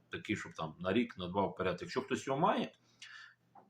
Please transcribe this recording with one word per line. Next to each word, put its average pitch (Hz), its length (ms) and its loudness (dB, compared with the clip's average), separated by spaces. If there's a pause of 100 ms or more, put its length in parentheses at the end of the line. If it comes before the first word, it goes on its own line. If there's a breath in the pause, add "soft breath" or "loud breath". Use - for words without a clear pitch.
такий, 92 260 -2
щоб 82 180 -8
там 80 260 -4
на 90 140 2
рік, 120 240 2
на 90 100 -4
два 95 180 2
вперед. 90 360 0
Якщо 92 200 -2
хтось - 260 -2
його 139 120 0
має, 214 320 4 (1000 loud breath)